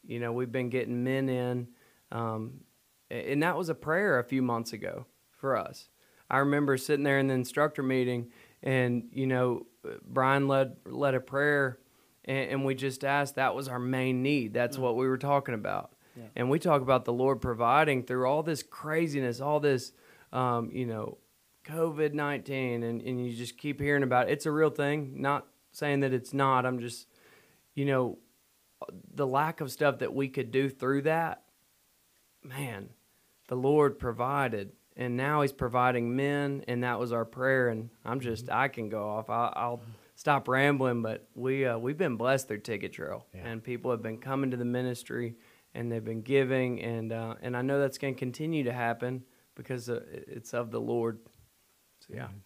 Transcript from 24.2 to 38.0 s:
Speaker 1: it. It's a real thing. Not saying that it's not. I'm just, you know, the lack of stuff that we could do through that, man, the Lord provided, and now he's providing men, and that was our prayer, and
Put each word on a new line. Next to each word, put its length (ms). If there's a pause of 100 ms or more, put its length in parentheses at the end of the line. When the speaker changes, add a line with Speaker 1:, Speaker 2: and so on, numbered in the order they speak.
Speaker 1:
it. 20
It's 140
a 60
real 180
thing. 520
Not 240 (280)
saying 260
that 140
it's 200
not. 320
I'm 140
just, 280 (680)
you 100
know, 340 (960)
the 140
lack 320
of 140
stuff 260
that 140
we 160
could 220
do 180
through 320
that, 420 (1000)
man, 460 (600)
the 60
Lord 440
provided, 720 (240)
and 220
now 240
he's 100
providing 640
men, 520
and 160
that 160
was 120
our 140
prayer, 440
and 200 (140)